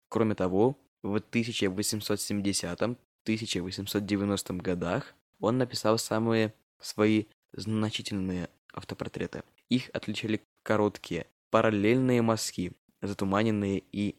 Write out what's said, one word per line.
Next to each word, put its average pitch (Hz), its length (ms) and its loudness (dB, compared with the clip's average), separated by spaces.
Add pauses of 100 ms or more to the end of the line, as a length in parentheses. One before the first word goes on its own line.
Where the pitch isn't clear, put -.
Кроме 110 260 2
того, 98 440 2 (260)
в 101 160 -2
тысяча 113 500 -2
восемьсот 104 520 -2
семидесятом, 101 720 -2 (280)
тысяча 110 380 -2
восемьсот 101 440 -4
девяностом 98 540 0
годах 87 540 -2 (280)
он 117 160 2
написал 113 400 2
самые 110 560 2 (260)
свои 107 460 4 (260)
значительные 104 960 -4 (220)
автопортреты. - 720 -8 (240)
Их 127 260 -2
отличали 107 480 -4 (220)
короткие, 104 640 0 (240)
параллельные 113 720 4
мазки, 107 500 -2 (300)
затуманенные 101 920 0
и 101 280 -2